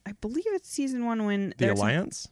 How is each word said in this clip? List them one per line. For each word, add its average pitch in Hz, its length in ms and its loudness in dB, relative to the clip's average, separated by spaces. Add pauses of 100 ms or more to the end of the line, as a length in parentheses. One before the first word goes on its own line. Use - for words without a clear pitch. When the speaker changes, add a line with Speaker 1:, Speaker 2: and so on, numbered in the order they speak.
Speaker 1:
I 202 100 -10
believe 254 340 -4
it's 392 220 -2
season 254 360 -2
one 226 200 0
when 202 240 2
Speaker 2:
The - 80 -10
Speaker 1:
there's 110 220 4
some 104 100 4
Speaker 2:
Alliance? - 420 -2